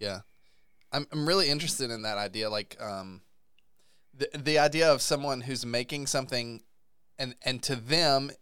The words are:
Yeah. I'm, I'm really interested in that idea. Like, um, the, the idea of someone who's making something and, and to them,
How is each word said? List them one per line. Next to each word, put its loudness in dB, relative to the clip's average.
Yeah. -4
I'm, -4
I'm -2
really 4
interested -2
in -6
that -2
idea. -2
Like, -4
um, -10
the, -2
the 2
idea 6
of 4
someone 0
who's -4
making -4
something -4
and, -6
and -4
to -2
them, 2